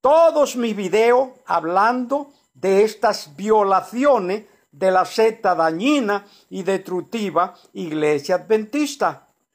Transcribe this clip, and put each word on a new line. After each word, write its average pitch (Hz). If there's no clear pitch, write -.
Todos 311
mis 233
videos 226
hablando 233
de 196
estas 208
violaciones 208
de 190
la 185
secta 220
dañina 202
y 190
destructiva 185
Iglesia 151
Adventista. 214